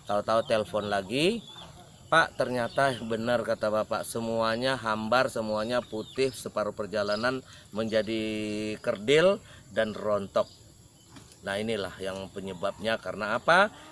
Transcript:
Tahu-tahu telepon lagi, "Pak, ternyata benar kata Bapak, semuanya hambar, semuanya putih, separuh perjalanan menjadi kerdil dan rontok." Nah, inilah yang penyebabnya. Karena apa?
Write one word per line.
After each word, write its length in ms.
Tahu-tahu 440
telepon 440
lagi, 520
"Pak, 240
ternyata 560
benar 400
kata 240
Bapak, 320
semuanya 720
hambar, 560
semuanya 480
putih, 560
separuh 400
perjalanan 680
menjadi 520
kerdil 560
dan 240
rontok." 560
Nah, 160
inilah 400
yang 320
penyebabnya. 720
Karena 320
apa? 400